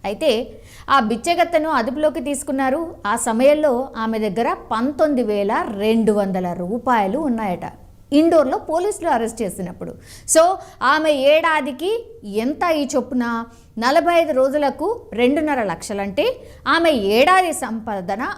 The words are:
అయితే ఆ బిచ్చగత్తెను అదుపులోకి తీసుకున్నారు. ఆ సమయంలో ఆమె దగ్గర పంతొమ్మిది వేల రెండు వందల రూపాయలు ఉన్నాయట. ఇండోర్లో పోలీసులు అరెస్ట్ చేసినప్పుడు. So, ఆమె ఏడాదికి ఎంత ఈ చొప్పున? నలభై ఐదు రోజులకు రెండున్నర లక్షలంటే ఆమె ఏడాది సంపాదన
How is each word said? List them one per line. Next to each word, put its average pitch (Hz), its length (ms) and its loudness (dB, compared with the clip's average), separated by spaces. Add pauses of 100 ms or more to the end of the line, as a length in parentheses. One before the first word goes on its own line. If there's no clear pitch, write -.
అయితే 220 560 -2 (300)
ఆ 277 100 4
బిచ్చగత్తెను 320 680 0
అదుపులోకి 285 500 0
తీసుకున్నారు. 277 760 -4 (120)
ఆ 214 80 0
సమయంలో 262 800 2
ఆమె 220 220 -4
దగ్గర 220 360 -2 (160)
పంతొమ్మిది 269 520 0
వేల 208 420 0 (120)
రెండు 220 340 2
వందల 190 420 -2
రూపాయలు 214 680 -2
ఉన్నాయట. 220 640 -4 (300)
ఇండోర్లో 320 440 4
పోలీసులు 349 520 -4
అరెస్ట్ 233 320 -2
చేసినప్పుడు. 180 520 -8 (340)
So, 339 280 4 (280)
ఆమె 311 280 2
ఏడాదికి 302 920 2 (180)
ఎంత 240 480 -2
ఈ 294 240 0
చొప్పున? 240 500 -2 (340)
నలభై 311 360 2
ఐదు 330 160 2
రోజులకు 277 720 0 (120)
రెండున్నర 269 500 2
లక్షలంటే 202 800 -4 (240)
ఆమె 320 240 4
ఏడాది 294 640 4
సంపాదన 220 720 -6 (100)